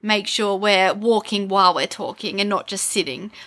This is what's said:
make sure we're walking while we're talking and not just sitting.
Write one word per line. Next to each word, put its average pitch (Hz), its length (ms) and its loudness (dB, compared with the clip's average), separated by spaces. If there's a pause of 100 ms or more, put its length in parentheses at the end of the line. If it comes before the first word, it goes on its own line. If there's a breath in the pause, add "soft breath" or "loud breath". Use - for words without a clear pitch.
make 208 260 0
sure 202 300 0
we're 190 360 4
walking 208 540 0
while 190 260 4
we're 135 140 0
talking - 540 -6
and 202 80 0
not 196 180 -2
just 190 200 -4
sitting. 175 440 -4 (160 loud breath)